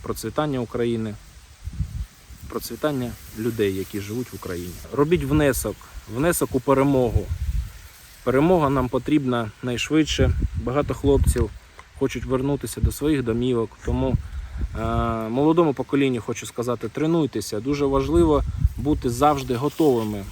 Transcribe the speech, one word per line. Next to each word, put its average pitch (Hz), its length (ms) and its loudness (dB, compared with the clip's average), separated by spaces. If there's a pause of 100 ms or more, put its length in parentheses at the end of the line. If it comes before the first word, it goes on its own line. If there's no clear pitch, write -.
процвітання 131 580 -4
України, 117 560 -2 (1300)
процвітання 123 640 -4 (280)
людей, 110 360 0
які 98 260 -6
живуть 110 320 -8
в - 20 -14
Україні. 90 380 -10 (200)
Робіть 151 300 2
внесок, 139 520 2 (400)
внесок 143 400 0
у 131 40 2
перемогу. 131 680 4 (1000)
Перемога 147 420 4
нам 131 200 2
потрібна 123 600 0 (120)
найшвидше. 131 680 2 (320)
Багато 127 300 -2
хлопців 127 560 4 (500)
хочуть 123 260 -2
вернутися 127 560 -2
до - 100 2
своїх 143 320 0
домівок. 117 460 0 (160)
Тому, 127 300 2 (640)
е, 110 60 -4 (440)
молодому 151 440 4
поколінню 131 480 0
хочу - 240 -8
сказати, 120 440 -4
тренуйтеся. 147 680 -2
Дуже 139 260 -2
важливо 139 580 4 (340)
бути 139 320 0
завжди 131 460 2
готовими. 117 760 2